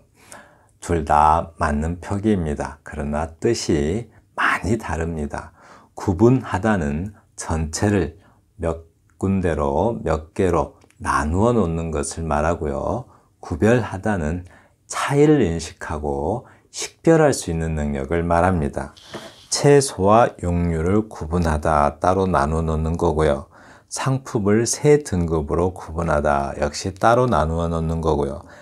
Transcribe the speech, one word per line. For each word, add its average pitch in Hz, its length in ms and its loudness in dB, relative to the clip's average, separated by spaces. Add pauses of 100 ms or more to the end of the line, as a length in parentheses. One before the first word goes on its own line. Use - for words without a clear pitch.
(800)
둘 85 260 -2
다 76 520 4
맞는 80 420 -2
표기입니다. 95 840 -4
그러나 73 560 -6
뜻이 104 720 -2 (240)
많이 - 420 -2
다릅니다. 80 760 -6 (440)
구분하다는 101 1200 0 (240)
전체를 82 800 -2 (400)
몇 82 280 -6 (320)
군데로, 87 840 0
몇 78 300 -4
개로 82 420 0 (220)
나누어 85 560 0
놓는 82 380 0
것을 76 320 -6
말하고요. 78 800 -2 (340)
구별하다는 95 1080 0 (420)
차이를 147 540 2
인식하고 80 1080 -4 (240)
식별할 156 640 2
수 - 160 -6
있는 80 260 -2
능력을 73 480 -2
말합니다. 85 680 0 (560)
채소와 123 800 4 (140)
육류를 87 640 0
구분하다, 78 920 0
따로 95 280 2
나누어 78 340 0
놓는 80 360 -2
거고요. 76 500 0 (400)
상품을 117 800 0
세 147 380 4
등급으로 82 720 0
구분하다, 73 840 -2
역시 73 340 -4
따로 120 340 4
나누어 82 420 0
놓는 82 320 -2
거고요. 73 400 -2 (200)